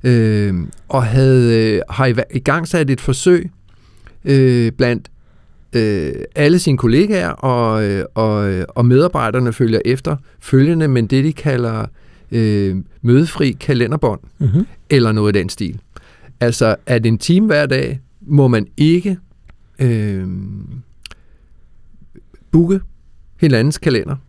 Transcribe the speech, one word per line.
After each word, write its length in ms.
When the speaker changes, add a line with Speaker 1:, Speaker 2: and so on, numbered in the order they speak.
Speaker 1:
øh, 500
og 160
havde, 560
øh, 140
har 200
iva-, 280
igangsat 540
et 100
forsøg, 500
øh, 480
blandt, 360
øh, 400
alle 220
sine 200
kollegaer 500
og, 560
øh, 200
og, 340
øh, 200
og 180
medarbejderne 680
følger 320
efter 320
følgende, 480
men 180
det, 180
de 80
kalder, 540
øh, 440
mødefri 580
kalenderbånd, 600
Speaker 2:
Mhm. 280
Speaker 1:
eller 220
noget 240
i 20
den 100
stil. 300
Altså, 360
at 200
en 120
time 280
hver 200
dag 340
må 280
man 180
ikke, 400
øh, 480
booke 300
hinandens 380
kalender. 380